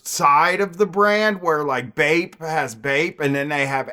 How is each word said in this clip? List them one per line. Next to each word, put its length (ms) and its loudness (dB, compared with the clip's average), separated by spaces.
side 580 4
of 180 -4
the 80 2
brand 560 0
where, 200 0
like, 320 -4
Bape 460 0
has 340 -4
Bape 460 -4
and 140 0
then 160 -4
they 160 -2
have 260 -4